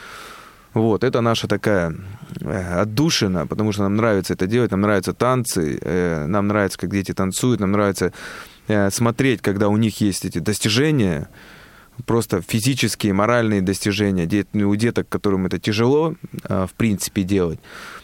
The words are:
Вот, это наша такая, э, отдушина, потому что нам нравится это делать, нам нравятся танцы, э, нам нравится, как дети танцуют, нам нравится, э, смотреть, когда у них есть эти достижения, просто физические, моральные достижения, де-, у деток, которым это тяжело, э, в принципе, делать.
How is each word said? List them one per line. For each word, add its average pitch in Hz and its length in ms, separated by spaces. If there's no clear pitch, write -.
Вот, 113 300
это 117 180
наша 113 260
такая, 98 460
э, 90 400
отдушина, 107 640
потому 107 260
что 101 100
нам 98 120
нравится 107 380
это 92 140
делать, 113 240
нам 95 100
нравятся 101 320
танцы, 117 680
э, 82 460
нам 101 200
нравится, 101 320
как 90 120
дети 95 220
танцуют, 104 460
нам 98 120
нравится, 101 400
э, 101 240
смотреть, 117 500
когда 104 260
у 104 100
них 110 240
есть 98 240
эти 90 140
достижения, 107 880
просто 113 340
физические, 113 720
моральные 107 480
достижения, 98 640
де-, 98 200
у 101 100
деток, 110 340
которым 95 360
это 90 140
тяжело, 139 560
э, 95 160
в - 80
принципе, 104 480
делать. 90 380